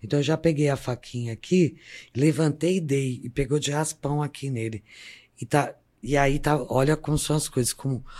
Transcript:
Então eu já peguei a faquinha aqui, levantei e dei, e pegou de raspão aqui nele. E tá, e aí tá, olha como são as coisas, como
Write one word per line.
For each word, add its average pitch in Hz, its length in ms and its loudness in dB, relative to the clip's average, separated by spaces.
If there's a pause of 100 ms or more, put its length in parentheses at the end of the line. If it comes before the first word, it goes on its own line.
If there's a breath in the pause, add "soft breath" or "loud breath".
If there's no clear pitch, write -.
Então 143 160 0
eu 143 40 2
já 151 140 2
peguei 151 340 2
a 135 60 0
faquinha 120 580 -6
aqui, 180 420 2 (400 loud breath)
levantei 156 640 2
e - 20 0
dei, 135 420 -2
e 123 60 -10
pegou 135 300 -2
de 143 120 -2
raspão 147 520 -2
aqui 139 260 -6
nele. 113 340 -4 (560 loud breath)
E - 60 -6
tá, 143 300 0 (280)
e 143 140 0
aí 139 220 4
tá, 151 180 2 (140)
olha 135 260 4
como 151 220 -2
são 147 180 0
as 151 140 -2
coisas, 123 240 0
como 135 280 -4 (180 loud breath)